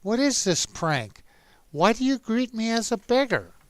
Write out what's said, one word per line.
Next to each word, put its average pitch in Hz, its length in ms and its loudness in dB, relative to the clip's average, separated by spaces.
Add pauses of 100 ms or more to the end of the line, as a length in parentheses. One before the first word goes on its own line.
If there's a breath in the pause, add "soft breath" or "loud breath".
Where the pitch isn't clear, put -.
what 220 180 0
is 277 240 0
this 170 220 0
prank? 135 560 -4 (480 soft breath)
Why 170 220 4
do 240 120 -2
you 262 140 2
greet 240 360 -2
me 226 160 -4
as 226 220 -2
a 233 40 0
beggar? 220 580 -2 (160)